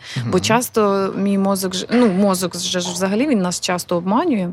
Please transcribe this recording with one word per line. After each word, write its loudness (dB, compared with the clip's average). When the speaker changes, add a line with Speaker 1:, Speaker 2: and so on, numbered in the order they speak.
Speaker 1:
Мгм. -4
Speaker 2:
Бо 2
часто 2
мій 0
мозок 0
ж-, -6
ну, 4
мозок 0
же -4
ж -6
взагалі, 0
він 2
нас -2
часто -2
обманює. 0